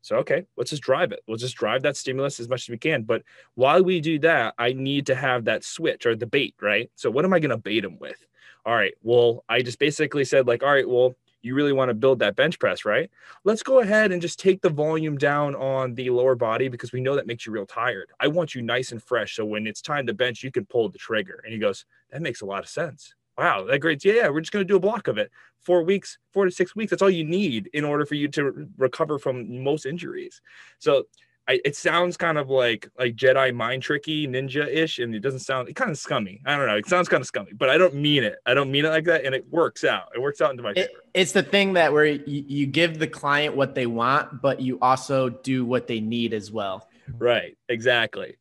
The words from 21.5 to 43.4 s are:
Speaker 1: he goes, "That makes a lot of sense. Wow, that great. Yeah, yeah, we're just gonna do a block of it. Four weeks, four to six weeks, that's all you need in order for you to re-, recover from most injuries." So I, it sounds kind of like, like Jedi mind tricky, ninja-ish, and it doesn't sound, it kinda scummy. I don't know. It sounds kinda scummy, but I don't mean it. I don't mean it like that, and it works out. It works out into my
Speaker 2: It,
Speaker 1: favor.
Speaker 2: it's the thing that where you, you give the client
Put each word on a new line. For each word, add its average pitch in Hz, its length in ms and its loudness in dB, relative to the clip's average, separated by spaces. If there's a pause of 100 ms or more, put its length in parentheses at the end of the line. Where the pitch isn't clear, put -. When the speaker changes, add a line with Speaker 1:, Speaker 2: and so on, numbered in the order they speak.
Speaker 1:
he 110 80 -6
goes, 101 240 -2 (260)
"That 139 120 -10
makes 139 180 -6
a 107 60 -10
lot 98 180 -6
of - 40 -20
sense. - 460 -10 (240)
Wow, 147 260 0
that 135 160 0
great. 151 240 -2
Yeah, 196 100 4
yeah, 233 140 4
we're 147 120 -2
just 160 120 -12
gonna 202 120 0
do 196 120 2
a 180 40 6
block 202 280 -2
of 120 100 -2
it. 104 120 -4 (280)
Four 175 260 2
weeks, 190 340 -2 (140)
four 196 120 2
to 185 60 2
six - 260 -2
weeks, 214 140 -4
that's 170 120 0
all 196 80 6
you 165 140 0
need 156 480 -2
in 147 120 -2
order 147 200 0
for 147 100 -6
you 147 140 -2
to 143 220 -2
re-, 147 160 -12 (100)
recover 143 420 0
from 127 460 -6
most 147 220 -2
injuries." - 540 -10 (380)
So 143 280 2 (420)
I, 127 160 4
it 151 100 0
sounds 175 420 0
kind 165 220 0
of 139 120 -4
like, 120 460 0
like 123 200 -2
Jedi 131 360 4
mind 120 300 -4
tricky, 151 460 -4
ninja-ish, 139 720 -2
and 120 120 -4
it 107 80 -6
doesn't 131 200 -4
sound, 131 280 -4
it 151 60 -14
kinda 214 220 -4
scummy. 107 500 -6
I 143 100 0
don't 143 120 0
know. 107 80 2
It 107 100 -2
sounds 180 220 2
kinda 151 160 2
scummy, 104 300 -10
but 127 160 0
I 147 80 6
don't 180 160 6
mean 147 280 2
it. 107 140 -2 (100)
I 120 80 4
don't 139 160 2
mean 143 140 2
it 156 60 2
like 160 140 0
that, 160 200 2
and 135 100 -2
it - 160 -4
works 156 320 0
out. 104 320 0
It 120 60 -4
works 143 220 -4
out 151 100 4
into 120 100 -12
my 110 80 -4
Speaker 2:
It, 104 60 -2 (120)
Speaker 1:
favor. - 20 -10 (240)
Speaker 2:
it's 185 180 4
the 190 100 4
thing 196 300 2
that 160 200 6
where 151 120 6
you, 147 220 2
you 143 400 -2
give 160 320 0
the 156 100 -2
client 143 480 0